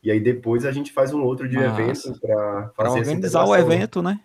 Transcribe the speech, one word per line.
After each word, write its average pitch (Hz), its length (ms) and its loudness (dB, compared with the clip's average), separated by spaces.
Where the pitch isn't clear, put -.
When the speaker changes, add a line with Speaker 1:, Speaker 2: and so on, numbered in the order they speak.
Speaker 1:
e 107 80 -2
aí 107 100 2
depois 120 460 0
a 135 60 -2
gente 143 200 -6
faz 135 220 0
um 147 80 0
outro 131 260 -2
de 127 80 -2
Speaker 2:
Massa. 117 240 0
Speaker 1:
evento 123 400 -4
pra 104 560 -2
Speaker 2:
Pra 110 100 0
Speaker 1:
fazer 123 140 2
essa 123 100 -2
Speaker 2:
organizar 170 340 0
o - 20 2
Speaker 1:
integração. 175 260 4
Speaker 2:
evento, 185 300 0
né? 196 220 -2